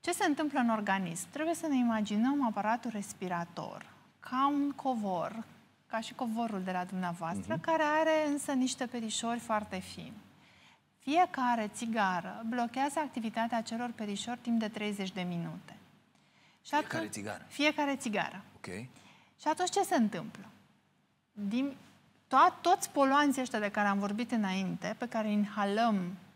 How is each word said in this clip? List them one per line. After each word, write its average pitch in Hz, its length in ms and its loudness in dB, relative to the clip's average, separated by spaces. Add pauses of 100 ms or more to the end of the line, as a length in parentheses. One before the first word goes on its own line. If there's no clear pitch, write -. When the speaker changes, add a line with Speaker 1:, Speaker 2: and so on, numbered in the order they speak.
Speaker 1:
ce 349 120 -2
se 392 120 0
întâmplă 294 360 2
în 233 100 4
organism? 190 600 0
Trebuie 320 240 -2
să 330 120 -6
ne 285 100 2
imaginăm 233 720 2
aparatul 220 440 0
respirator 180 960 -6 (340)
ca 269 320 0
un 285 180 2
covor, 226 720 -2 (420)
ca 220 140 -4
și - 140 -10
covorul 226 480 -2
de 185 80 -4
la 180 140 0
dumneavoastră, 180 720 -4
Speaker 2:
Mhm. 320 60 -2
Speaker 1:
care 320 220 2 (180)
are 311 320 4
însă 285 200 -2
niște 254 340 0
perișori 233 520 -4
foarte 208 400 -2
fini. - 340 -12 (880)
Fiecare 262 760 2
țigară 208 760 -2
blochează 247 500 -2
activitatea 233 600 -2
acelor 233 360 -4
perișori 220 440 -6
timp 233 200 0
de 220 100 0
treizeci 208 440 -4
de 190 80 -4
minute. 170 560 -6 (880)
Și - 80 -14
Speaker 2:
Fiecare - 260 0
Speaker 1:
atunci 101 160 -4
Speaker 2:
țigară? 104 360 -8
Speaker 1:
Fiecare 285 480 2
țigară. 196 460 -4 (140)
Speaker 2:
Ok. - 100 -16 (720)
Speaker 1:
Și - 80 -2
atunci 359 220 0
ce 392 120 2
se 359 120 0
întâmplă? 208 500 0 (880)
Din 233 400 -2 (560)
to-, 320 320 8
toți 370 300 4
poluanții 277 520 4
ăștia 240 160 -2
de 208 120 0
care 208 180 2
am 196 100 2
vorbit 208 340 -2
înainte, 190 680 0
pe 240 100 -6
care 220 180 -2
îi 208 60 0
inhalăm 208 640 2 (400)